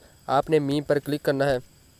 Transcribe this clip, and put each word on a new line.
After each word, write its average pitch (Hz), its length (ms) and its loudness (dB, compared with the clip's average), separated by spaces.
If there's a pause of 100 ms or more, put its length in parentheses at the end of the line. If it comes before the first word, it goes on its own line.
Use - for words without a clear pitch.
(280)
आपने 147 320 2
me 143 260 -2
पर 147 140 2
क्लिक 147 220 -4
करना 139 220 0
है। 135 160 0 (400)